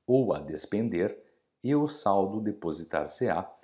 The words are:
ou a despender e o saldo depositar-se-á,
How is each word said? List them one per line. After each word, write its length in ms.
ou 280
a 60
despender 840
e 120
o 120
saldo 520
depositar-se-á, 1120